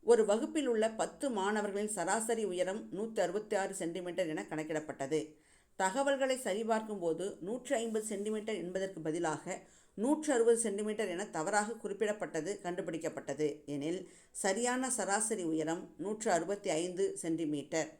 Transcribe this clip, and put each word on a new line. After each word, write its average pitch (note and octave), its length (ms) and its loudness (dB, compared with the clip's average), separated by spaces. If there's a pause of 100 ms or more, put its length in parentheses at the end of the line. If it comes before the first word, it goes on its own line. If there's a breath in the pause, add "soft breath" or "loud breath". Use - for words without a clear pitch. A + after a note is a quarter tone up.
ஒரு A3 200 8
வகுப்பில் C#4 420 2
உள்ள A3 240 4
பத்து A3 380 -2
மாணவர்களின் G3+ 600 0
சராசரி A3 520 0
உயரம் F3+ 380 0 (120)
நூத்தி G#3+ 260 -4
அறுபத்தி G3 360 0
ஆறு F#3+ 180 0
சென்டிமீட்டர் F3+ 540 -2
என E3+ 220 -4
கணக்கிடப்பட்டது. D3+ 720 -2 (560 soft breath)
தகவல்களை C4 640 2
சரிபார்க்கும் A3 640 0
போது, E3+ 420 -2
நூற்று B3 340 -2
ஐம்பது A3 300 0
சென்டிமீட்டர் G#3+ 500 -2
என்பதற்கு F#3+ 460 -4
பதிலாக D#3+ 540 -2 (420 loud breath)
நூற்று D4 360 2
அறுபது A#3 260 6
சென்டிமீட்டர் G#3+ 480 0
என F#3 220 -4
தவறாக G#3 460 0
குறிப்பிடப்பட்டது G3 760 -2 (100)
கண்டுபிடிக்கப்பட்டது D#3+ 840 -2 (180)
எனில், D3 360 -2 (300 loud breath)
சரியான B3 580 2
சராசரி G3+ 540 2
உயரம் D#3+ 540 -2
நூற்று G#3 340 -2
அறுபத்தி F#3 380 2
ஐந்து F3+ 480 0
சென்டிமீட்டர். D#3 720 -2 (100)